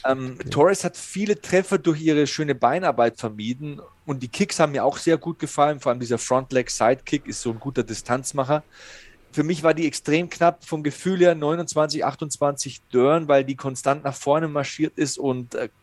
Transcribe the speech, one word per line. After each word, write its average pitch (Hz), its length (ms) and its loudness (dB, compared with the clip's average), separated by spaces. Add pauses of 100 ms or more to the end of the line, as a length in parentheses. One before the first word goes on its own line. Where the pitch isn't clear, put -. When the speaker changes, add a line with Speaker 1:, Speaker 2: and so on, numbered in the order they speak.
Speaker 1:
Ähm, 131 340 -2
Speaker 2:
Okay. 131 120 -10
Speaker 1:
Torres 151 340 4
hat - 140 -6
viele 208 420 -2
Treffer 190 380 0
durch 160 240 0
ihre 151 260 4
schöne 147 260 -2
Beinarbeit 123 640 2
vermieden 123 640 -8 (260)
und 135 180 -6
die 120 40 -10
Kicks - 320 -2
haben 151 140 4
mir 120 100 0
auch 139 140 0
sehr 165 200 2
gut - 220 -8
gefallen, 147 400 0
vor 127 120 0
allem 123 100 -2
dieser 117 160 -2
Front 131 340 -2
Leg 127 180 0
Sidekick 131 580 0
ist - 140 -10
so 117 100 -2
ein 113 100 -8
guter 131 220 -2
Distanzmacher. 131 800 -2 (680)
Für 151 120 0
mich 156 200 -2
war 160 100 4
die 160 140 0
extrem 160 420 0
knapp 170 360 2
vom 151 180 -6
Gefühl 180 360 -2
her 175 140 6
neunundzwanzig 151 680 -2
achtundzwanzig 143 760 -4 (120)
Dern, 143 360 4
weil 139 160 6
die 135 100 -4
konstant 135 480 -2
nach 139 120 -4
vorne 151 340 0
marschiert 147 480 -4
ist 139 200 -2
und, 127 380 -4
äh, 123 140 -4 (140)